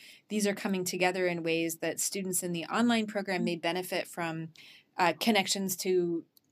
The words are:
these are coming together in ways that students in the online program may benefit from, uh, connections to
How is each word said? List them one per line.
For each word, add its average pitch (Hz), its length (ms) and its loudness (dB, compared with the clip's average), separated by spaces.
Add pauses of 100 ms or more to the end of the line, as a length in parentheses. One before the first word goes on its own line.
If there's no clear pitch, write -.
(300)
these 208 160 0
are 202 80 2
coming 196 300 -2
together 180 420 2
in 170 160 0
ways 165 360 0
that - 220 -4
students 185 440 -2
in 180 80 -4
the 170 140 -4
online 226 420 2
program 196 360 -2
may 175 120 0
benefit 170 520 -2
from, 165 420 -6 (480)
uh, 170 220 4
connections 196 560 0
to 175 480 2 (280)